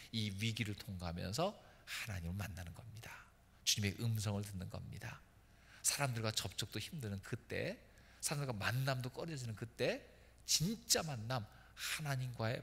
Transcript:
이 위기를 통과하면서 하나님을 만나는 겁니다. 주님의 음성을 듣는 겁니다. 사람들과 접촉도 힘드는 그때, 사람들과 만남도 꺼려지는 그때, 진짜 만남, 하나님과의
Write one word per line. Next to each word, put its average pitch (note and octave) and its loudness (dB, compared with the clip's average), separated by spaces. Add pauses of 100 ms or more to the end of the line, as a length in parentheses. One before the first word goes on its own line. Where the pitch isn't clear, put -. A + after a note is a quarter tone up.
(100)
이 G#2+ 2
위기를 A2 2
통과하면서 F#2 -2 (300)
하나님을 F2 -4
만나는 E2+ -6
겁니다. - -12 (480)
주님의 G2+ 4
음성을 G#2+ 2
듣는 G2+ -4
겁니다. - -8 (600)
사람들과 A2+ 2
접촉도 - -2
힘드는 A2 -4
그때, C3 -2 (420)
사람들과 C#3 0
만남도 B2+ 2
꺼려지는 C3 -4
그때, B2+ 2 (420)
진짜 - 4
만남, A#2+ -2 (300)
하나님과의 B2+ 0